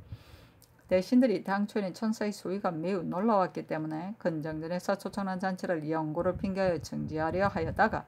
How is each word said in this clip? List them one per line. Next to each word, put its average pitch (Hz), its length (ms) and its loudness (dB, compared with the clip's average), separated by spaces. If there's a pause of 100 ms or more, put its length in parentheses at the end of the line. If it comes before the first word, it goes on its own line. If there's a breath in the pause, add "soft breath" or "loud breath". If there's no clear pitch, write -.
(880 loud breath)
대신들이 202 560 4
당초에는 196 500 -2
천사의 214 380 -2
소위가 185 400 -2
매우 170 300 -2
놀라웠기 175 640 2
때문에 160 520 -4
근정전에서 165 800 -2
초청한 190 420 -4
잔치를 185 480 -2
영고를 160 480 0
핑계하여 185 420 0
정지하려 156 680 0
하였다가 190 600 2